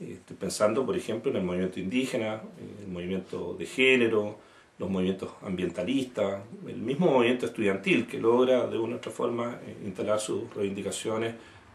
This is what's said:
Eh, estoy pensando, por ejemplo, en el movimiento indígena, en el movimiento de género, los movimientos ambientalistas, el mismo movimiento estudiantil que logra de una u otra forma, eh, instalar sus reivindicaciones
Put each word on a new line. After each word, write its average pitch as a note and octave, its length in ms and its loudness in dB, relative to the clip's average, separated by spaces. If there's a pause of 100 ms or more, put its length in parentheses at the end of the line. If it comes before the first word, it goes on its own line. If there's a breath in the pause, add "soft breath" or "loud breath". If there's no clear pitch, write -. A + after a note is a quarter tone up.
Eh, G2+ 180 -10
estoy - 160 -16
pensando, G#2+ 500 2
por F#2 120 0
ejemplo, - 340 -2
en G#2+ 60 0
el F#2+ 60 0
movimiento F2+ 360 -2
indígena, A2 640 0 (180)
en G2+ 240 -14
el F#2+ 80 -10
movimiento F2+ 680 -4
de - 80 -6
género, A#2 720 4 (420 loud breath)
los F#2+ 100 -4
movimientos F#2 420 0 (120)
ambientalistas, G2 1000 -2 (260)
el G2 100 -8
mismo C#3 320 2
movimiento B2 360 4
estudiantil A2+ 600 2
que - 120 -6
logra A#2+ 500 4
de G#2+ 100 -2
una A2+ 180 -2
u - 20 -4
otra - 160 -8
forma, A#2+ 520 -2
eh, G2 200 -12
instalar G#2 340 0
sus G#2+ 340 -4
reivindicaciones G#2+ 840 -2 (400 loud breath)